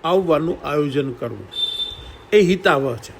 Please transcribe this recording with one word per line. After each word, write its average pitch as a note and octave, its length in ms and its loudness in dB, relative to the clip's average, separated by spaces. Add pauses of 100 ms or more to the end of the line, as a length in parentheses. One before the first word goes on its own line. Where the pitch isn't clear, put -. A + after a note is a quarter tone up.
આવવાનું E3 600 2
આયોજન C#3+ 460 -2
કરવું G#2+ 360 -10 (840)
એ G#3 80 8
હિતાવહ E3+ 540 2
છે. - 240 -16